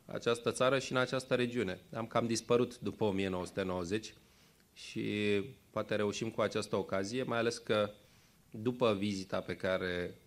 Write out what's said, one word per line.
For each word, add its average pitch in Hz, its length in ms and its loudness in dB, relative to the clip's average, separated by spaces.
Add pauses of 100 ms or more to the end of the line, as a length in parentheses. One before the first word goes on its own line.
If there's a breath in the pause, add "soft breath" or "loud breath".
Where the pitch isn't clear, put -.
această 117 460 0
țară 131 280 4
și 131 120 -4
în 131 60 2
această 127 380 0
regiune. 117 440 0 (140)
Am 113 140 -4
cam 117 200 0
dispărut 120 520 2
după 104 240 -4
o 107 80 4
mie 98 160 0
nouă 90 180 -2
sute 98 180 -4
nouăzeci 92 500 -2 (600 soft breath)
și 104 680 0 (280)
poate 107 260 -2
reușim 104 340 0
cu 113 120 -2
această 104 340 0
ocazie, 101 480 -2
mai 120 140 -2
ales 117 200 2
că 107 340 2 (600 soft breath)
după 117 420 2
vizita 95 480 -2
pe 92 140 -6
care 90 600 0 (120)